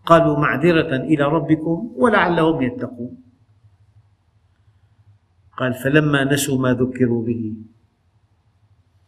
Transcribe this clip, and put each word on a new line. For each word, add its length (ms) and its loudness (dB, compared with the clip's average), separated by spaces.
قالوا 340 4
معذرة 560 2
إلى 280 0
ربكم 760 -2
ولعلهم 640 2
يتقون". 560 -8
قال: 160 -2
"فلما 500 2
نسوا 360 -2
ما 140 0
ذكروا 520 -2
به 280 -6